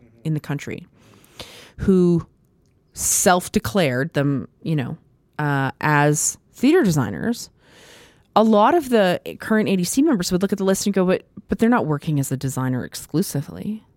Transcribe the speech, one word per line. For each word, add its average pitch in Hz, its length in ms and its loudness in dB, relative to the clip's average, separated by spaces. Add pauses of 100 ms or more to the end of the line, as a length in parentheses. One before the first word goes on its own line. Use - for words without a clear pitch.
(240)
in 156 100 -4
the 147 60 -6
country - 460 -10 (920)
who 175 480 2 (680)
self-declared 175 1200 0
them, 139 340 -2 (140)
you 160 140 -4
know, 135 200 -6 (420)
uh, 143 320 -2 (100)
as 147 580 2 (140)
theater 311 300 4
designers, 151 680 -2 (840)
a 208 60 6
lot 220 320 4
of 277 160 0
the 196 300 2 (200)
current 214 280 0
A 190 80 0
D 180 80 0
C 269 180 0
members 233 300 0
would 180 100 0
look 196 100 0
at 196 60 -4
the 196 60 -4
list 190 220 0
and 196 80 -2
go, 190 100 2
"But, 180 200 0 (240)
but - 100 -4
they're 226 100 2
not 226 180 2
working 151 320 -2
as 135 140 -2
a 131 40 -4
designer 127 480 -4
exclusively." - 1000 -6 (120)